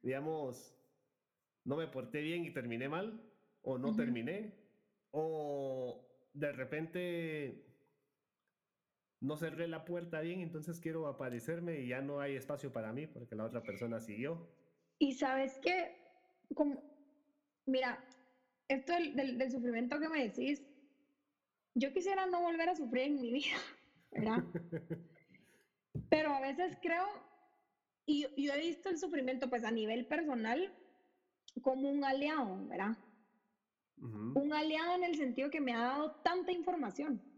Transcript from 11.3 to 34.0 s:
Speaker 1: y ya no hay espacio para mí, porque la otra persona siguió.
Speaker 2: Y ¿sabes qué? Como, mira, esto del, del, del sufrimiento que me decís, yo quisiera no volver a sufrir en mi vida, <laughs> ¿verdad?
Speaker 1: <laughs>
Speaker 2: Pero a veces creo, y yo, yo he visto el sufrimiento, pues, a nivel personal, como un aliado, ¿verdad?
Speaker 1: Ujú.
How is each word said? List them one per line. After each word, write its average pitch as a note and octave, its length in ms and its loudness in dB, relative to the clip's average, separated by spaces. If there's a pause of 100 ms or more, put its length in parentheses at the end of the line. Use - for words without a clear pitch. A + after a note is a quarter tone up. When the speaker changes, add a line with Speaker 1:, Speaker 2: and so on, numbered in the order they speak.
Speaker 1:
y B2 80 -4
ya B2+ 120 -2
no C#3+ 200 -2
hay C#3 160 -2
espacio C#3 360 -6
para A2 200 -4
mí, D3 140 -4
porque A#2+ 300 -10
la G#2+ 80 -2
otra A#2 180 -4
persona A2+ 380 -4
siguió. B2 480 -4 (500)
Speaker 2:
Y C4+ 160 4
¿sabes C4+ 480 2
qué? F4 340 2 (580)
Como, C#4+ 280 2 (840)
mira, C4 360 2 (680)
esto C4+ 240 2
del, E4+ 220 2
del, B3+ 240 2
del B3+ 120 2
sufrimiento B3 500 0
que D#4+ 80 2
me D#4 200 2
decís, C4 340 0 (1120)
yo C4+ 180 2
quisiera F#4+ 340 2
no F4+ 160 2
volver E4+ 280 4
a E4 60 4
sufrir B3+ 280 2
en C#4+ 160 2
mi A#3+ 120 0
vida, - 240 0 (240)
<laughs> - 300 -20
¿verdad? A3 280 2
Speaker 1:
<laughs> - 720 -6 (1000)
Speaker 2:
Pero D#4 240 6
a C4+ 60 2
veces C#4 400 0
creo, F4 260 2 (1000)
y D4 160 4
yo, C#4+ 140 -2
yo C#4 160 2
he C#4+ 80 2
visto E4 300 -2
el E4 80 0
sufrimiento, C4+ 500 0
pues, A#3+ 160 2
a A3 60 0
nivel A3+ 360 0
personal, D4+ 680 0 (880)
como C4+ 280 4
un C#4+ 140 2
aliado, C4+ 640 2
¿verdad? G3 280 0 (1000)
Speaker 1:
Ujú. A2 360 -4